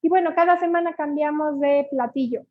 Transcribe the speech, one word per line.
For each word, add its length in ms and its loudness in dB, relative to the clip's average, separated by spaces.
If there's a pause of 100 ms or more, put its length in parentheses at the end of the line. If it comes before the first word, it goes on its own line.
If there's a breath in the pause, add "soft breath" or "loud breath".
Y 60 0
bueno, 260 2
cada 260 4
semana 340 0
cambiamos 640 -2
de 300 2
platillo. 600 -4